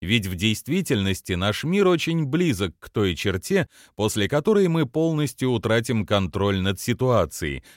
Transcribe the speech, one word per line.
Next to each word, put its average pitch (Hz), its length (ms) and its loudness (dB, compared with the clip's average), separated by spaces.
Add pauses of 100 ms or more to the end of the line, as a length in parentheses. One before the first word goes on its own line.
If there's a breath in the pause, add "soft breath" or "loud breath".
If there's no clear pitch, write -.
ведь 98 260 0
в 92 80 -4
действительности 107 960 -2
наш 98 300 -2
мир 185 240 2
очень 165 380 0
близок 127 520 -2
к - 120 -20
той 95 260 0
черте, 104 520 -2 (280 soft breath)
после 107 320 0
которой 196 400 2
мы 165 180 2
полностью 151 640 -2
утратим 113 540 0
контроль 98 540 0
над 95 220 0
ситуацией, 95 840 0 (140)